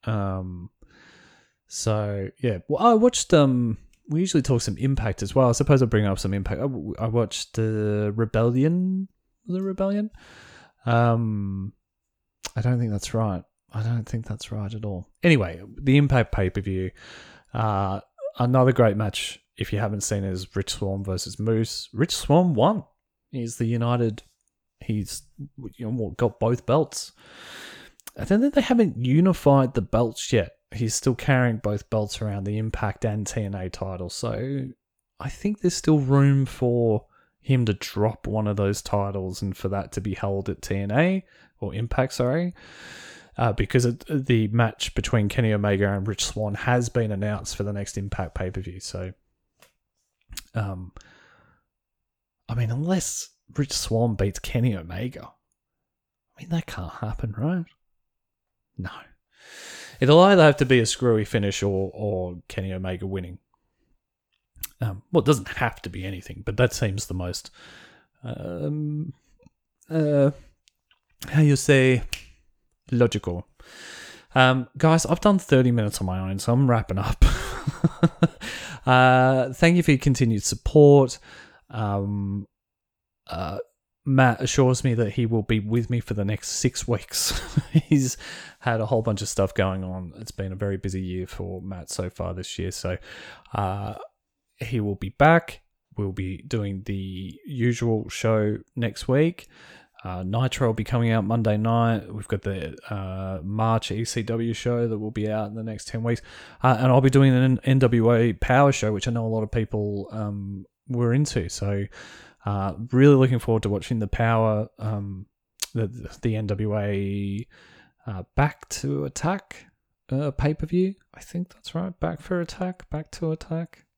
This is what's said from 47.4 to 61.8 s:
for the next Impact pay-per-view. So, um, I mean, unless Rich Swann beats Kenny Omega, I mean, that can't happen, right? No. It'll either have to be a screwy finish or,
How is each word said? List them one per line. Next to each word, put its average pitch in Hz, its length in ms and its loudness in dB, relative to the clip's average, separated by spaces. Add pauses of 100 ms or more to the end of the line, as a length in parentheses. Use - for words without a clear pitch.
for - 60 -6
the 101 100 -4
next 101 260 -8
Impact 98 360 -6
pay-per-view. 92 460 -8
So, 92 340 -10 (1400)
um, 95 360 -8 (1600)
I 120 60 -4
mean, 117 160 -2
unless 165 580 -4 (260)
Rich 139 160 -2
Swann 113 440 0
beats 98 220 -2
Kenny 120 380 -2
Omega, 90 560 -10 (1080)
I - 40 -18
mean, - 80 -16
that 165 180 -2
can't 85 240 -10
happen, 107 460 -6
right? 165 280 -2 (1120)
No. 92 140 -8 (1120)
It'll 147 180 8
either 185 240 10
have 147 140 8
to 143 80 2
be 127 140 6
a 113 60 4
screwy 110 400 2
finish 101 380 -2
or, 98 300 0